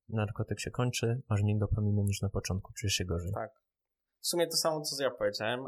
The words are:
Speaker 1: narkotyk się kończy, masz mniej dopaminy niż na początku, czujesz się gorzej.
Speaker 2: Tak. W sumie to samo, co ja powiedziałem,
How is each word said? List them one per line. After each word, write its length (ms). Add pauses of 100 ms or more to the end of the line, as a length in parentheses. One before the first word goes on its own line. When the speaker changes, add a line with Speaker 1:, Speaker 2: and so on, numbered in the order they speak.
Speaker 1:
narkotyk 500
się 120
kończy, 580
masz 140
mniej 160
dopaminy 440
niż 180
na 80
początku, 440
czujesz 200
się 120
gorzej. 280
Speaker 2:
Tak. 180 (680)
W 60
sumie 200
to 100
samo, 240
co 220
ja 80
powiedziałem, 560